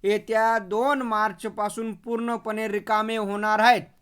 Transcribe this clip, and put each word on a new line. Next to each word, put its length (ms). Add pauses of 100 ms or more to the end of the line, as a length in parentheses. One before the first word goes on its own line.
येत्या 540
दोन 440
मार्चपासून 920
पूर्णपणे 720
रिकामे 480
होणार 420
आहेत. 240 (200)